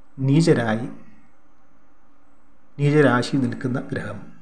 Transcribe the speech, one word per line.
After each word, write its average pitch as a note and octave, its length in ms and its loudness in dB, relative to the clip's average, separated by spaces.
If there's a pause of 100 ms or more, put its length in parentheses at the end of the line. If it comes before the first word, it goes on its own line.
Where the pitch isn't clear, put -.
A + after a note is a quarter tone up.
(180)
നീചരായി, C3+ 720 4 (1900)
നീചരാശി C#3+ 600 6
നിൽക്കുന്ന B2 420 0 (100)
ഗ്രഹം G#2+ 300 -6 (220)